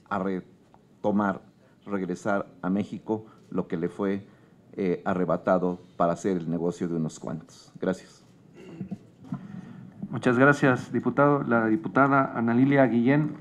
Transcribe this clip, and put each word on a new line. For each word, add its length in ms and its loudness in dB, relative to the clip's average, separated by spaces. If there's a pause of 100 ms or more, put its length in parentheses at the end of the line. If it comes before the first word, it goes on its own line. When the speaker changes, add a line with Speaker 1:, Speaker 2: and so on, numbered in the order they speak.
(100)
Speaker 1:
a 80 -4
retomar, 1200 -4 (440)
regresar 640 -4 (120)
a 100 -2
México 540 -4 (260)
lo 180 -6
que 80 -6
le 120 -4
fue, 380 -4 (460)
eh, 320 -2
arrebatado 760 0 (180)
para 180 2
hacer 220 -2
el 140 -6
negocio 380 -4
de 80 -4
unos 240 -6
cuantos. 500 -12 (100)
Gracias. 440 -6 (1900)
Speaker 2:
Muchas 260 0
gracias, 560 4
diputado. 520 2
La 240 2
diputada 640 2
Ana 180 0
Lilia 360 6
Guillén, 520 2